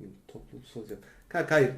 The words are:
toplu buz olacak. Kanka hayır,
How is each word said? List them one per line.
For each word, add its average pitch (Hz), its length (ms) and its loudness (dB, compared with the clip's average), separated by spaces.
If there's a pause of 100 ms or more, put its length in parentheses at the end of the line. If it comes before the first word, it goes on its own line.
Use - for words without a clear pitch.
(280)
toplu - 340 -20
buz - 140 -18
olacak. 107 220 -12 (300)
Kanka 160 260 0
hayır, 135 240 6